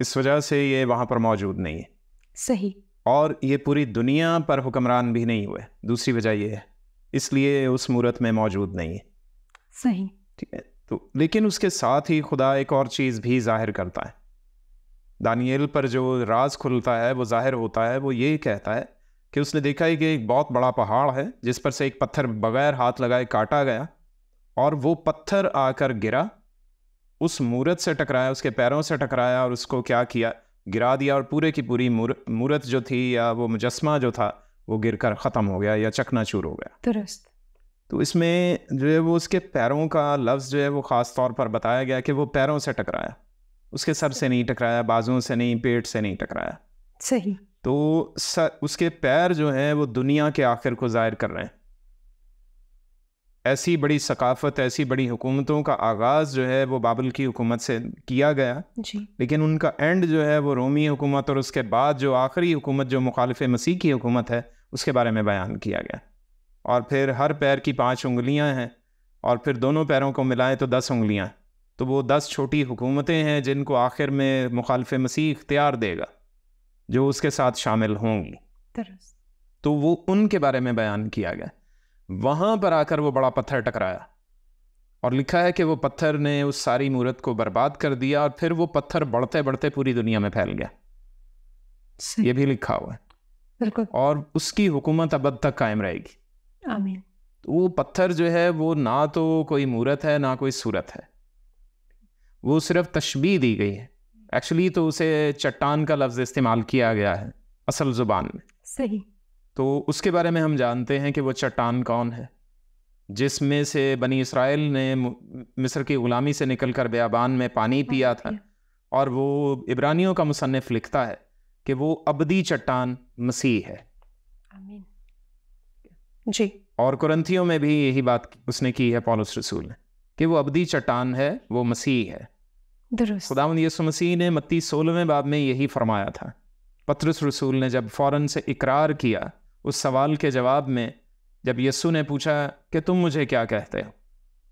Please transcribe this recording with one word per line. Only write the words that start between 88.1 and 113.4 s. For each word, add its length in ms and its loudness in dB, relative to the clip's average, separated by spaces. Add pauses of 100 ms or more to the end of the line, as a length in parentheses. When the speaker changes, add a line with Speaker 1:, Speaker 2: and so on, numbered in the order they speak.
Speaker 1:
और 160 0
फिर 140 0
वो 140 0
पत्थर 380 -2
बढ़ते 380 0
बढ़ते 280 0
पूरी 240 0
दुनिया 260 0
में 100 0
फैल 220 -2
गया। 180 -6 (1300)
Speaker 2:
सही। 280 -2
Speaker 1:
ये 60 4
भी 140 2
लिखा 280 0
हुआ 180 -4
है। 80 -14 (600)
Speaker 2:
बिल्कुल। 320 -2
Speaker 1:
और 420 0
उसकी 320 0
हुकूमत 480 0
अबद 280 0
तक 120 0
कायम 280 0
रहेगी। 360 -6 (520)
Speaker 2:
आमीन। 320 -6 (420)
Speaker 1:
तो 80 -6
वो 160 2
पत्थर 440 0
जो 140 0
है, 240 2
वो 240 0
ना 320 2
तो 420 0
कोई 180 2
मूरत 380 0
है, 140 2
ना 160 0
कोई 160 -2
सूरत 440 -4
है, 140 -18 (1400)
वो 160 2
सिर्फ 340 0
तशबीह 440 2
दी 160 4
गई 180 0
है। 180 -14 (440)
Actually 400 0
तो 140 2
उसे 440 0
चट्टान 520 -2
का 100 0
लफ्ज़ 260 0
इस्तेमाल 420 0
किया 320 2
गया 200 0
है 200 -8 (340)
असल 240 0
ज़ुबान 420 0
में। 80 -16 (220)
Speaker 2:
सही। 400 -6 (520)
Speaker 1:
तो 320 0
उसके 220 0
बारे 200 2
में 100 0
हम 160 0
जानते 420 0
हैं 140 -2
कि 80 -2
वो 120 0
चट्टान 500 -2
कौन 300 -2
है, 180 -12 (800)
जिसमें 540 0